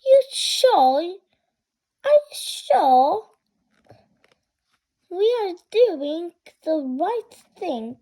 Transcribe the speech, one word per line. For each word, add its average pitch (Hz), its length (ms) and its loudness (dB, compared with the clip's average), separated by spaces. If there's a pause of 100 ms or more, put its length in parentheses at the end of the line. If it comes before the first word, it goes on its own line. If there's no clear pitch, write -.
You 539 280 6
sure? 269 680 2
Are - 1080 -12
you 587 100 6 (140)
sure? 285 920 0 (1800)
We 403 220 0 (100)
are 381 100 -6 (180)
doing 339 600 -2 (320)
the 285 360 -4
right 415 340 -6 (240)
thing 247 440 -10